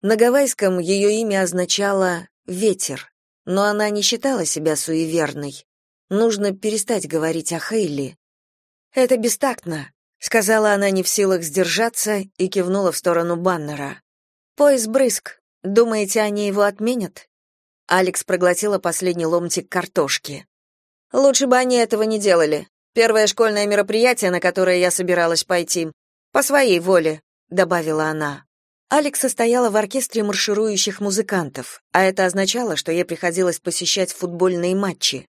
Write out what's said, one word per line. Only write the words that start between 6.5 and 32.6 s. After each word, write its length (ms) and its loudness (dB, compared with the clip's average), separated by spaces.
перестать 540 -4
говорить 460 -2
о 40 -6
Хейли. 600 -4
«Это 240 4
бестактно», 760 -4
сказала 540 2
она, 180 2
не 120 0
в 60 -2
силах 340 0
сдержаться, 800 -2
и 120 -2
кивнула 440 0
в 40 -6
сторону 400 0
баннера. 680 -4
«Пояс 300 4
брызг. 540 0
Думаете, 580 2
они 260 0
его 160 2
отменят?» 680 -2
Алекс 380 0
проглотила 540 0
последний 480 -2
ломтик 420 -2
картошки. 800 -4
«Лучше 340 4
бы 100 4
они 200 2
этого 260 2
не 160 0
делали. 500 2
Первое 320 4
школьное 400 0
мероприятие, 640 2
на 100 -2
которое 380 2
я 120 2
собиралась 540 0
пойти. 460 -2
По 100 2
своей 380 4
воле», 420 2
добавила 560 0
она. 400 -4
Алекс 300 0
состояла 500 2
в 60 0
оркестре 460 -2
марширующих 800 -2
музыкантов, 840 -4
а 100 2
это 220 0
означало, 520 -2